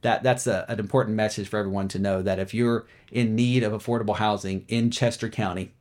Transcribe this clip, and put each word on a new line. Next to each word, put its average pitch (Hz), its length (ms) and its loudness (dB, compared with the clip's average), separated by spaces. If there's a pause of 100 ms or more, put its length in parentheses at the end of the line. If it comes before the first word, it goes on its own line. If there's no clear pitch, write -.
that, 117 200 2
that's 123 240 2
a, 95 220 0
an 117 100 -4
important 110 380 0
message 107 320 -2
for 107 100 -2
everyone 98 300 -2
to 98 100 -4
know 98 240 0
that 95 160 0
if 95 160 -6
you're 117 320 0 (240)
in 117 240 2
need 123 300 4
of 104 80 0
affordable 110 440 -2
housing 98 520 0
in 117 220 2
Chester 117 380 0
County 92 520 -4